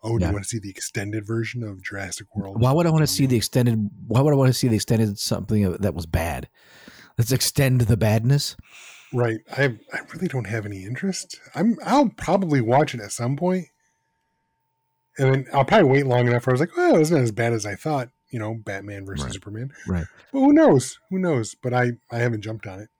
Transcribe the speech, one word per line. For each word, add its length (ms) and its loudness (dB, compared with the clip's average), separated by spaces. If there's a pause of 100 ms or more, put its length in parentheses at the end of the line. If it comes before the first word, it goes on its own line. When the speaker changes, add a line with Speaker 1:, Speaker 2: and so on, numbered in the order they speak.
Speaker 1:
"Oh, 160 -2
do 60 2
Speaker 2:
Yeah. 60 0
Speaker 1:
you 40 0
wanna 120 -6
see 140 -6
the 100 -14
extended 560 -8
version 380 -6
of 180 -12
Jurassic 540 -12
World 240 -6
Speaker 2:
Why 120 2
would 140 2
I 40 2
wanna 180 2
see 160 0
Speaker 1:
Dominion?" 60 2
Speaker 2:
the 80 2
extended, 520 0 (180)
why 140 2
would 120 4
I 40 4
wanna 160 4
see 140 0
the 80 2
extended 420 0
something 640 0
that 140 0
was 120 -8
bad? 440 -4 (680)
Let's 140 0
extend 500 2
the 160 4
badness. 580 2 (580)
Speaker 1:
Right. 280 0 (100)
I, 260 0 (160)
I 60 -6 (140)
really 140 -6
don't 200 -4
have 180 -4
any 200 -10
interest. 540 -8 (140)
I'm, 320 2
I'll 240 4
probably 520 0
watch 340 2
it 60 -10
at 100 -12
some 240 -4
point. 320 -2 (1500)
And 140 2
then 220 0
I'll 120 2
probably 240 6
wait 180 4
long 200 4
enough 200 2
where 60 4
I 20 2
was 60 0
like, 140 -4
"Well, 220 4
it's 140 4
not 100 4
as 100 2
bad 220 0
as 140 -4
I 80 -8
thought," 340 -4 (220)
you 80 -6
know, 160 -6
Batman 500 -12
versus 200 -8
Speaker 2:
Right. 80 -8
Speaker 1:
Superman. 380 -12 (160)
Speaker 2:
Right. 200 -4 (240)
Speaker 1:
But 80 -2
who 140 6
knows? 440 4 (140)
Who 80 -4
knows? 340 -2
But 220 -6
I, 160 2 (180)
I 80 -8
haven't 240 -2
jumped 240 -12
on 140 -14
it. 100 -20 (100)